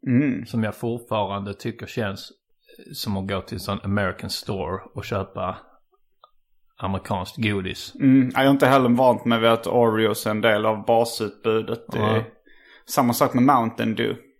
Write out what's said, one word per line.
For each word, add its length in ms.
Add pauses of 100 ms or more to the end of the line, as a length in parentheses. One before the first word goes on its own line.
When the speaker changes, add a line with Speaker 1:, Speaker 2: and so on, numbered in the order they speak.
Speaker 1:
Mm. 380
Speaker 2:
Som 180
jag 120
fortfarande 760
tycker 320
känns 460 (600)
som 240
att 100
gå 140
till 140
en 40
sån 240
American 460
Store 500 (160)
och 100
köpa 520 (1200)
amerikanskt 600
godis. 580
Speaker 1:
Mm. 400
Jag 100
är 40
inte 180
heller 220
vant 360
med 200
att 220
Oreos 580
är 60
en 100
del 240
av 200
basutbudet. 1040
Det 80
är 180
Speaker 2:
Ja. 60 (640)
Speaker 1:
samma 260
sak 200
med 100
Mountain 520
Dew. 240 (200)